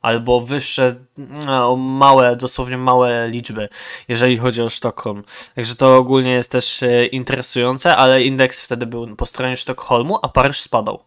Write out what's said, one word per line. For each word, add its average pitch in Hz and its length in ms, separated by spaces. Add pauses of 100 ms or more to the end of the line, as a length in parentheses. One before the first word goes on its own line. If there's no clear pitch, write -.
Albo 117 380
wyższe, 127 540 (520)
no, 127 300
małe, 131 600
dosłownie 127 420
małe 123 500
liczby, 110 400 (400)
jeżeli 120 300
chodzi 120 240
o 117 60
Sztokholm. 107 560 (300)
Także 120 200
to 131 220
ogólnie 127 340
jest 123 200
też, - 320
e, 120 240
interesujące, 127 880
ale 131 260
indeks 131 420
wtedy 120 220
był 117 300
po - 100
stronie 127 300
Sztokholmu, 131 680
a - 60
Paryż 139 320
spadał. - 460